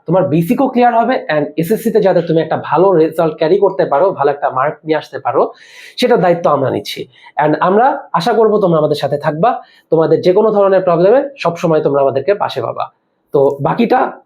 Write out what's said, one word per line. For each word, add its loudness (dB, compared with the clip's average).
তোমার 0
বেসিকও 0
ক্লিয়ার 2
হবে 0
and 0
এসএসসি -2
তে 2
যাতে 2
তুমি 0
একটা -4
ভালো 2
রেজাল্ট 0
ক্যারি 0
করতে 0
পারো, 0
ভালো -2
একটা -4
মার্ক -2
নিয়ে -2
আসতে -10
পারো, -2
সেটার 2
দায়িত্ব 0
আমরা 0
নিচ্ছি। -8
And 0
আমরা 0
আশা -2
করব 2
তোমরা 2
আমাদের 0
সাথে -4
থাকবা, -2
তোমাদের 2
যে 2
কোনো 2
ধরনের 2
প্রবলেমে 2
সবসময় -2
তোমরা 0
আমাদেরকে 0
পাশে -6
পাবা। -8
তো 2
বাকিটা 0